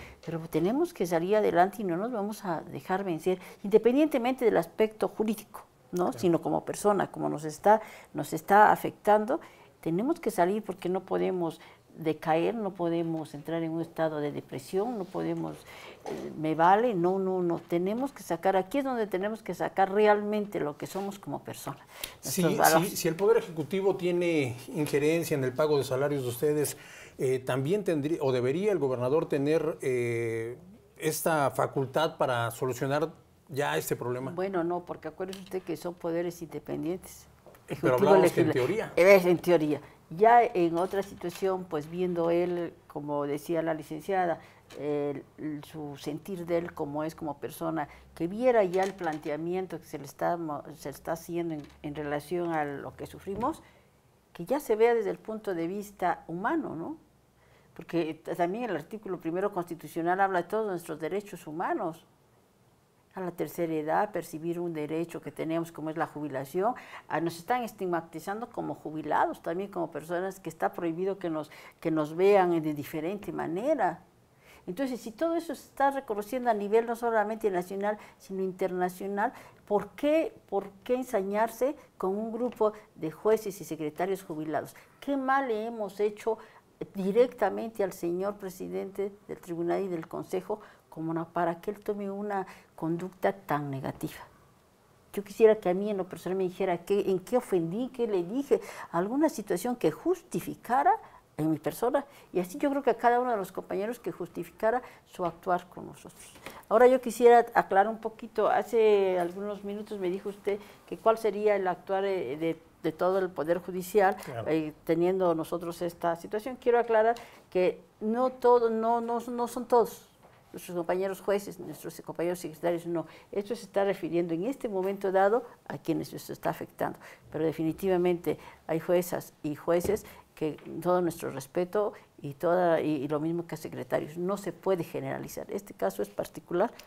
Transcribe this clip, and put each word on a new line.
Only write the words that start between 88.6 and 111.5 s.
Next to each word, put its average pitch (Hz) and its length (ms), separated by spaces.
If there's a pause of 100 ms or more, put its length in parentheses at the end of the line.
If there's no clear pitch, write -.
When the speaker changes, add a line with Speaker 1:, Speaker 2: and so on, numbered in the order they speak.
Speaker 1:
del - 120
tribunal 170 420
y 196 60
del 165 200
consejo 185 520 (300)
como 160 240
na-, 165 120
para 170 360
que 214 100
él 208 80
tome 202 320
una 196 340 (300)
conducta 175 580
tan 147 380
negativa? 135 480 (920)
Yo 202 100
quisiera 220 320
que 214 140
a 180 40
mí 202 160
en 208 80
lo 180 100
personal 180 300
me 190 60
dijera 185 360
qué, 196 300
en 185 100
qué 240 180
ofendí, 202 520
qué 240 160
le 196 180
dije, 233 380 (300)
alguna 233 380
situación 226 460
que - 160
justificara 285 1040 (440)
en 156 140
mi 151 80
persona, 254 440 (300)
y - 60
así 180 180
yo 294 140
creo 277 100
que 269 80
a 226 80
cada 240 220
uno 254 100
de 233 80
los 185 140
compañeros 196 480
que 180 120
justificara 202 720 (240)
su - 180
actuar 180 460
con - 160
nosotros. - 460 (360)
Ahora 233 200
yo 254 120
quisiera 240 540
aclarar 202 380
un 214 80
poquito, 220 500
hace 208 720
algunos 196 440
minutos 208 360
me 185 100
dijo 190 200
usted 202 300 (280)
que 170 100
cuál 220 220
sería 208 360